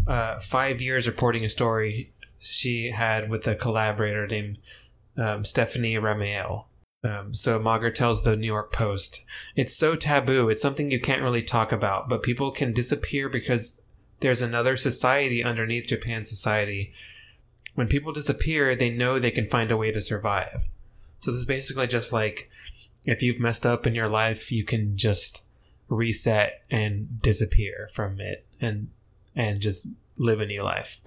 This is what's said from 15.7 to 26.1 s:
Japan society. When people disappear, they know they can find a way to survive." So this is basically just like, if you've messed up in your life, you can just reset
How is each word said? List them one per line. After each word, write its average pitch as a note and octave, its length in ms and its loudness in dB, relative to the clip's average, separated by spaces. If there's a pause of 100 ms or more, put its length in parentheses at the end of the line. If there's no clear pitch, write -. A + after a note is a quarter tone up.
Japan A2+ 400 -4
society. G#2 680 -2 (840)
When B2 120 0
people C#3+ 260 0
disappear, C#3+ 640 2
they A#2+ 140 2
know B2 280 2
they A#2+ 120 2
can G#2+ 180 0
find A#2 220 2
a A2+ 80 4
way A2 120 0
to G#2+ 120 0
survive." G2+ 640 -2 (560)
So - 120 -4
this B2 80 -2
is A2+ 60 -4
basically C3 420 -2
just A#2 240 -2
like, A2 360 -2 (560)
if - 200 0
you've A#2+ 160 2
messed A#2 260 0
up A#2+ 220 2
in A2+ 60 2
your A2+ 140 0
life, A2 440 0
you G#2+ 120 0
can G#2 320 0
just - 460 0 (460)
reset A2 840 2